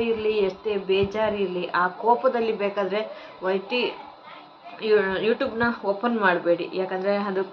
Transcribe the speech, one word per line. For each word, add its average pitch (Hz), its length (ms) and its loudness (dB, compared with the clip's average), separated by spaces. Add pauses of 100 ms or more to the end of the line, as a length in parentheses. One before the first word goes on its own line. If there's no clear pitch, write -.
ಇರಲಿ, 220 360 0
ಎಷ್ಟೇ 202 480 0
ಬೇಜಾರಿರಲಿ, 196 840 0
ಆ 180 180 2 (140)
ಕೋಪದಲ್ಲಿ 233 520 2
ಬೇಕಾದರೆ 196 480 -2 (420)
ವೈ 185 140 2
ಟಿ 247 240 -2 (1040)
ಯೂ-, 196 380 4
YouTube-ನ 233 420 0 (220)
ಓಪನ್ 220 340 0
ಮಾಡಬೇಡಿ, 175 540 2
ಯಾಕಂದರೆ 190 440 -2
ಅದು 196 360 -2